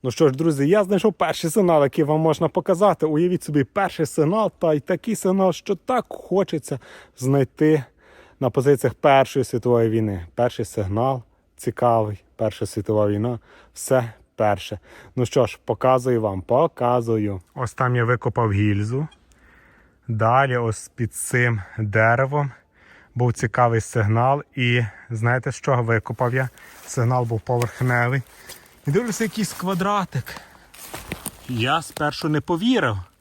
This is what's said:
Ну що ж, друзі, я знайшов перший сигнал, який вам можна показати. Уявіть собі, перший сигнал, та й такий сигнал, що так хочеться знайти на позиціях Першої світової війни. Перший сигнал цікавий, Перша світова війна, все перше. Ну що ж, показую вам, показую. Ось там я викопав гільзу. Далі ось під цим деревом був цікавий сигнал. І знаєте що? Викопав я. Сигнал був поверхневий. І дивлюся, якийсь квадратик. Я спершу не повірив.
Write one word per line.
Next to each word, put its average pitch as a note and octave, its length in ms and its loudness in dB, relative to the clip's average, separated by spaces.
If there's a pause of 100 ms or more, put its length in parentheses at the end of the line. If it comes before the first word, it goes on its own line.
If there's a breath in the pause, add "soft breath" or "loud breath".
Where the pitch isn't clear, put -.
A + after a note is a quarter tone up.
Ну B2+ 80 -2
що D#3+ 160 4
ж, C3 80 2
друзі, C#3+ 320 0
я G3+ 160 4
знайшов G3 300 2
перший E3 360 -2
сигнал, E3+ 340 4
який C#3+ 200 2
вам D3+ 160 2
можна D#3+ 280 2
показати. F3 580 2
Уявіть E3 380 0
собі, C#3+ 200 0
перший F3+ 420 -2
сигнал, F3 540 0
та E3 140 2
й D3+ 60 0
такий F#3+ 360 -4
сигнал, F#3+ 380 2
що - 220 -4
так B3 340 -4
хочеться E3 720 -4 (380 loud breath)
знайти C#3 680 2 (560 soft breath)
на C3+ 100 0
позиціях C3+ 440 2
Першої C3+ 520 2
світової A#2 440 2
війни. G#2+ 460 -2
Перший A#2+ 300 -2
сигнал A2+ 580 -4 (320)
цікавий, A2+ 680 0 (120)
Перша G#2+ 300 -4
світова G#2+ 420 -2
війна, A2 320 -2 (340 soft breath)
все A#2+ 400 -2 (220)
перше. G#2 440 -2 (360 loud breath)
Ну B2 100 0
що B2+ 200 2
ж, - 200 -10
показую B2 560 2
вам, G2 200 -2
показую. A#2 1000 0 (140)
Ось B2+ 180 -6
там B2 220 -2
я A#2+ 100 2
викопав A#2 480 0
гільзу. G#2+ 540 0 (1000 soft breath)
Далі A#2+ 500 2
ось A#2 380 -4
під A2+ 180 -4
цим A#2+ 480 0 (160 loud breath)
деревом A#2+ 760 2 (640 loud breath)
був A#2+ 180 2
цікавий A#2 480 2
сигнал. A#2+ 640 0 (120)
І B2 260 0 (280 loud breath)
знаєте A#2+ 420 -2
що? B2 320 -2
Викопав A#2 500 -2
я. C3 160 -2 (360 loud breath)
Сигнал B2 400 0
був A2+ 160 -4
поверхневий. B2 800 -2 (680 loud breath)
І C#3+ 40 -2
дивлюся, A3 320 -2
якийсь G#3+ 300 -4
квадратик. F#3 880 -4 (1080 loud breath)
Я C3 320 0
спершу D3+ 480 -4
не D3+ 120 0
повірив. F3 560 0 (240)